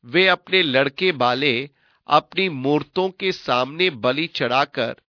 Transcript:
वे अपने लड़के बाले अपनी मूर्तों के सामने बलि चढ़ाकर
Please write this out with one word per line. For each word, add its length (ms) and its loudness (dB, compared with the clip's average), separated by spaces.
वे 220 2
अपने 360 0
लड़के 480 0
बाले 580 0
अपनी 420 0
मूर्तों 600 -2
के 220 -4
सामने 580 -2
बलि 380 -2
चढ़ाकर 680 -2